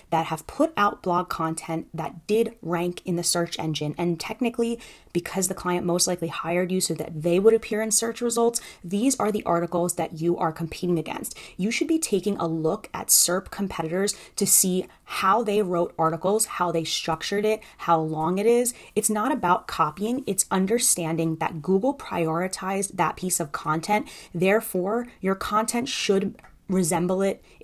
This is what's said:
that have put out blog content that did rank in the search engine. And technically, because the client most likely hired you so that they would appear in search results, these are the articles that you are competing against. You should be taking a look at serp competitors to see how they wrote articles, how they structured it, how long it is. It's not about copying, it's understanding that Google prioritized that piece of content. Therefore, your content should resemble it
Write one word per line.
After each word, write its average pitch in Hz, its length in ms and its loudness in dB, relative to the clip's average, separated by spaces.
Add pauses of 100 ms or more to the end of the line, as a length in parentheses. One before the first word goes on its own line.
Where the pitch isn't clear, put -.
that 165 180 0
have 165 200 -6
put 320 280 0
out 202 280 0
blog 175 260 0
content 160 640 -6
that 160 340 -10
did 226 360 0
rank 175 420 -2
in 180 120 -2
the 170 60 -2
search 170 360 -2
engine. 151 400 -4
And 175 200 0
technically, 233 640 -2 (320)
because 185 360 -2
the 190 60 0
client 180 300 -2
most 175 220 2
likely 175 220 -2
hired 175 440 -2
you 185 80 2
so 165 140 -2
that 156 280 -6
they 170 160 4
would 214 140 8
appear 220 300 0
in 220 80 -2
search 226 320 -2
results, 233 360 2 (240)
these 202 380 0
are 208 100 2
the 208 140 -2
articles 170 520 0
that 156 260 -4
you 170 160 2
are 170 120 2
competing 165 480 -2
against. - 380 -6 (220)
You 190 120 0
should - 180 0
be 320 100 2
taking 202 400 0
a 175 80 0
look 165 480 -2
at - 140 -6
serp - 420 2
competitors 185 640 -2 (220)
to 196 100 0
see 185 400 2 (180)
how 202 380 2
they 208 180 2
wrote 175 380 0
articles, 165 480 2
how 175 260 -2
they 165 120 0
structured 202 600 -2
it, 214 160 2 (180)
how 170 220 4
long 160 380 0
it 208 80 0
is. 240 260 4 (240)
It's 208 140 2
not 214 200 0
about 185 380 0
copying, 202 580 -2
it's 190 240 -2
understanding 170 840 2
that 160 240 -4
Google 190 340 2
prioritized 185 1000 -2
that - 200 0
piece - 240 -2
of 156 120 -6
content. 165 560 0 (260)
Therefore, 196 720 0 (140)
your 190 140 0
content 226 520 0
should 196 480 0 (340)
resemble 180 520 2
it 196 220 0 (220)